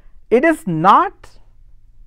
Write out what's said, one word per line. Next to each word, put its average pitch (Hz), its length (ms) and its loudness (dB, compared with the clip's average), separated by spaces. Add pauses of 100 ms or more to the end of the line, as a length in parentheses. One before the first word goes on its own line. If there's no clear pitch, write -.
(340)
it 254 100 0
is 330 220 -2
not 202 640 -2 (760)